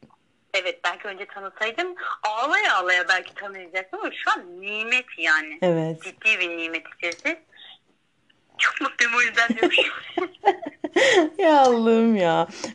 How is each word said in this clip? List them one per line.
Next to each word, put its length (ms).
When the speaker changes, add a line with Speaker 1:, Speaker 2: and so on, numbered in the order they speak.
Speaker 1:
evet, 300
belki 240
önce 180
tanısaydım 680
ağlaya 540
ağlaya 320
belki 260
tanıyacaktım 680
ama 100
şu 60
an 300
nimet 440
yani." 440
Speaker 2:
Evet. 400
Speaker 1:
Ciddi 380
bir 180
nimet 240
içerisi. 400
Çok 220
mutluyum 360
o 40
yüzden 280
diyormuşum. 460
Speaker 2:
<laughs> 1200
Ya 220
Allah'ım 560
ya. 320